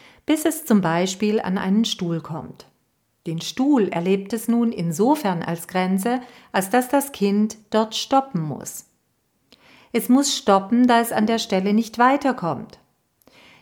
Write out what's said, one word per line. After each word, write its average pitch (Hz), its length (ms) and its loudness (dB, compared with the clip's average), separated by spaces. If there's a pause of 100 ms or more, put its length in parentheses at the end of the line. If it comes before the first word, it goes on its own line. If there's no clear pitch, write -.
(260)
bis 311 180 0
es 320 220 -4
zum 208 160 4
Beispiel 190 580 0
an 185 160 -2
einen 196 300 2
Stuhl 170 340 -4
kommt. - 460 -12 (600)
Den 165 140 -6
Stuhl 254 480 0
erlebt 196 460 -2
es 220 120 -6
nun 233 260 0
insofern 185 680 0
als 165 260 -6
Grenze, 190 520 0 (320)
als 190 160 -2
dass 247 220 0
das 277 220 0
Kind 208 440 0 (140)
dort 220 260 0
stoppen 269 460 0
muss. - 420 -10 (1080)
Es 226 180 0
muss 277 260 2
stoppen, 202 500 4
da 233 140 6
es 233 100 -2
an 214 160 0
der 226 120 0
Stelle 202 340 0
nicht 220 240 0
weiterkommt. 247 840 0 (800)